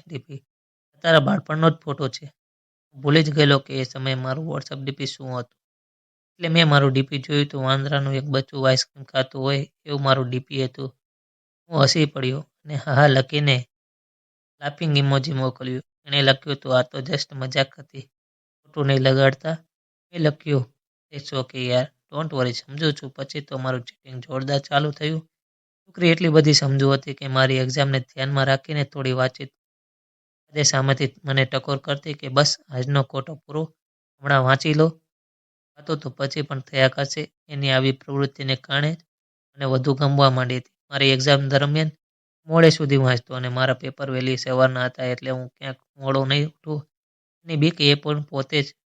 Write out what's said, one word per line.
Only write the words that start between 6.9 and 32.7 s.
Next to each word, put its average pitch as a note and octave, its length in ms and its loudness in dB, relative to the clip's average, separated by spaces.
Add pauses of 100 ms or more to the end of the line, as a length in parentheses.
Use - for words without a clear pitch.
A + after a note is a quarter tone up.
ડી C3+ 80 4
પી C#3 160 -4
જોયું C#3+ 300 0
તો C#3+ 140 -8
વાંદરાનું C#3 520 -2
એક C3+ 100 -2
બચ્ચું C3+ 460 -2
આઈસ્ક્રીમ C3 340 -2
ખાતું C3 380 -4
હોય C#3 300 -2 (140)
એવું C#3+ 160 -6
મારું C3+ 280 2
ડી B2+ 100 -4
પી C3+ 260 -6
હતું. C3 300 -12 (720)
હું D#3 140 2
હસી D3+ 220 2
પડ્યો C3+ 340 -6
અને - 360 -14
હા C#3+ 180 -6
હા C#3+ 140 6
લખીને C3+ 600 2 (920)
લાફિંગ D3 380 -2
ઇમોજી C#3 360 2
મોકલ્યું. B2+ 500 -6 (220)
એણે C#3+ 160 -2
લખ્યું C3+ 340 2
હતું, C3 240 0
"આ - 20 4
તો C#3 180 -8
just C#3+ 360 -8
મજાક C3+ 440 -4
હતી, C#3 220 -20 (600)
ખોટું C#3+ 260 -4
નહીં C3+ 120 2
લગાડતા." C3+ 580 2 (540)
મેં F3 100 -6
લખ્યું, D3 540 -2 (380)
It's C#3+ 200 -14
okay C3 260 -8
યાર, B2 320 0 (200)
Don't D#3 200 -8
worry, B2+ 220 -2
સમજુ D3 360 -6
છું. C#3+ 200 -8
પછી C#3 320 -12
તો C#3+ 160 -14
મારું B2+ 260 -4
ચીટિંગ C3 360 -20
જોરદાર C3+ 400 -4
ચાલુ D3 320 -2
થયું. D#3 300 -6 (560)
છોકરી F3 340 0
એટલી E3+ 180 2
બધી D3+ 240 6
સમજુ C#3 360 2
હતી C#3 260 -2
કે C#3+ 120 -16
મારી C3 320 2
એક્ઝામને C3 400 0
ધ્યાનમાં C3+ 480 -2
રાખીને C#3+ 380 -2
થોડી C3 300 -4
વાતચીત C3 360 -4 (1000)
સામેથી C#3 560 0 (120)
મને C3+ 240 0
ટકોર C3+ 340 -4
કરતી C#3+ 360 -8
કે C#3+ 140 -14
"બસ, C#3 220 2 (140)
આજનો C3+ 380 -2